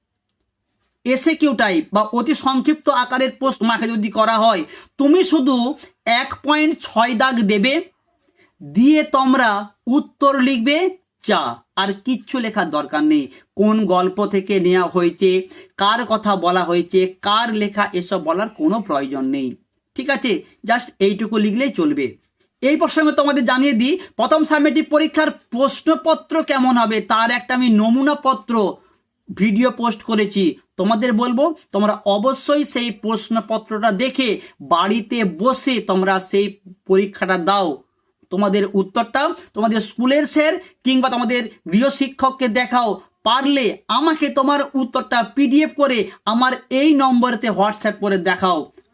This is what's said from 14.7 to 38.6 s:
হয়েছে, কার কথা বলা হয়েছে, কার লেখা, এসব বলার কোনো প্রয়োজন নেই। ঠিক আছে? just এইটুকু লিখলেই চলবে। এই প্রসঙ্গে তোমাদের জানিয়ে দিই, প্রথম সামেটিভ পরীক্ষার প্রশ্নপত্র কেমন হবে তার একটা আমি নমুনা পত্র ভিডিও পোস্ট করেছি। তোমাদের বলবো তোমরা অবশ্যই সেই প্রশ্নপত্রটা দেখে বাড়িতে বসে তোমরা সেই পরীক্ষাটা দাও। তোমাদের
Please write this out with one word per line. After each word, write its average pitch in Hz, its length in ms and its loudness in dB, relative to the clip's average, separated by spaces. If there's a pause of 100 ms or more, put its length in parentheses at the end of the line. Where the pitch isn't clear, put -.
হয়েছে, 180 600 0 (280)
কার 226 280 0
কথা 214 320 -2
বলা 180 280 0
হয়েছে, 175 580 0
কার 220 320 -2
লেখা, 208 380 -2
এসব 180 320 -4
বলার 180 240 -2
কোনো 196 320 -2
প্রয়োজন 139 440 -4
নেই। 131 320 -4 (400)
ঠিক 262 140 -4
আছে? 247 320 -2 (240)
just 240 320 -2
এইটুকু 202 380 0
লিখলেই 214 340 0
চলবে। 147 460 -2 (440)
এই 277 160 2
প্রসঙ্গে 311 360 2
তোমাদের 285 320 2
জানিয়ে 269 280 2
দিই, 254 260 2 (180)
প্রথম 311 280 2
সামেটিভ 302 460 2
পরীক্ষার 302 400 2
প্রশ্নপত্র 311 1120 -2
কেমন 254 340 2
হবে 220 240 0
তার 226 300 0
একটা 240 240 -4
আমি 247 140 2
নমুনা 233 460 4
পত্র 233 600 -2 (580)
ভিডিও 220 360 2
পোস্ট 226 320 -4
করেছি। 202 540 0 (200)
তোমাদের 226 360 0
বলবো 247 420 0 (180)
তোমরা 208 340 0
অবশ্যই 262 580 0
সেই 240 260 -4
প্রশ্নপত্রটা 220 1040 -4
দেখে 247 480 -2 (200)
বাড়িতে 196 640 0
বসে 214 560 -2
তোমরা 190 400 0
সেই 196 360 -2 (300)
পরীক্ষাটা 190 520 0
দাও। 180 440 0 (480)
তোমাদের 196 440 0